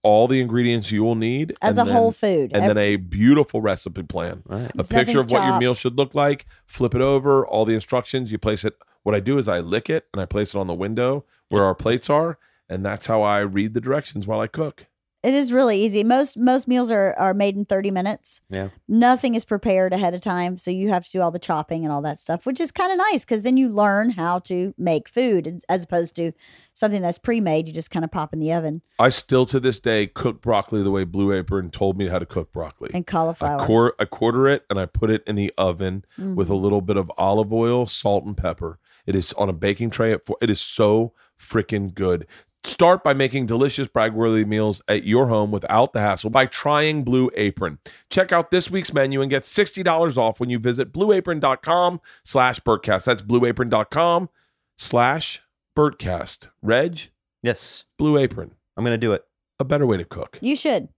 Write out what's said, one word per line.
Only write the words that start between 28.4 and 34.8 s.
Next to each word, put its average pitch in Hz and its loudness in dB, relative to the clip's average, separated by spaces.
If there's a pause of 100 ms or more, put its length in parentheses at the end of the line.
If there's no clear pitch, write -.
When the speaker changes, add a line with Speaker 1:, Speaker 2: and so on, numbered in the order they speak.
Speaker 2:
oven. 160 -4 (160)
Speaker 1:
I 123 6
still 127 2
to 131 -2
this 127 -2
day 107 0
cook - -6
broccoli 107 -2
the 98 2
way 98 0
Blue 98 0
Apron 92 -4
told 98 -2
me 98 -2
how 90 -4
to 85 -6
cook - -8
broccoli. - -12
Speaker 2:
And 175 -6
cauliflower. 165 -4
Speaker 1:
I 139 -2
quar-, 117 4
I 127 0
quarter 120 0
it 139 2
and 98 -2
I 92 -2